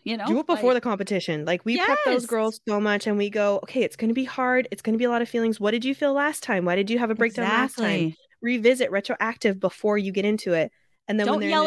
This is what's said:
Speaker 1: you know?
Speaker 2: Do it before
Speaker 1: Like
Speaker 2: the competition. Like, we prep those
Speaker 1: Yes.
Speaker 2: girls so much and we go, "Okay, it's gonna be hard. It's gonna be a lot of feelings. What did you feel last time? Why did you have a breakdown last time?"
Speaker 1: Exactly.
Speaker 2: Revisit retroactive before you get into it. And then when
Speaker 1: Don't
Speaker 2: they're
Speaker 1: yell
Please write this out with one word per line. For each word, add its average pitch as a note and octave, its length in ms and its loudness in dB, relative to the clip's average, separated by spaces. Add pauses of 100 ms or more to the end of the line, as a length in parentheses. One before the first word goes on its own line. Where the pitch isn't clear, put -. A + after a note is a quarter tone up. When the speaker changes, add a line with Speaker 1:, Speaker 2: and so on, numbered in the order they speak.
Speaker 1:
you A3 120 -4
know? G#3 120 -6
Speaker 2:
Do A#3 120 2
it D#4 60 -2
before B3+ 280 2
Speaker 1:
Like A#3+ 100 0
Speaker 2:
the - 60 -4
competition. F#3+ 540 -2
Like, F3 220 -2
we A3+ 120 0
prep G#4+ 280 2
those B3 180 2
Speaker 1:
Yes. - 40 -8
Speaker 2:
girls A3 400 -2
so G#3 120 0
much G#3 280 0
and G#3 100 2
we G#3 120 0
go, G3+ 340 0
"Okay, - 200 -2
it's - 140 -2
gonna A3+ 160 0
be C4 120 -2
hard. B3+ 460 0
It's G3+ 120 -8
gonna A3+ 140 0
be A#3+ 80 0
a A#3+ 40 0
lot A#3 140 0
of A#3 40 -2
feelings. A3+ 320 0
What G3+ 120 2
did A#3 120 0
you C4+ 120 -2
feel C#4 180 0
last C#4+ 300 -2
time? F#3+ 220 0
Why F3 100 2
did G3 140 0
you A#3 100 0
have A#3 100 0
a A3 60 -2
breakdown A#3 300 -2
last A#3 320 0
time?" A3+ 80 -2
Speaker 1:
Exactly. F3+ 320 0 (240)
Speaker 2:
Revisit A#3+ 500 2
retroactive G3+ 680 -2
before G#3 380 0
you G3 160 -2
get G3 100 0
into G#3 300 0
it. D#3+ 180 2 (360)
And G#3+ 120 0
then G#3 60 2
when A#3+ 80 2
Speaker 1:
Don't D#4 80 0
Speaker 2:
they're - 80 -2
Speaker 1:
yell - 180 4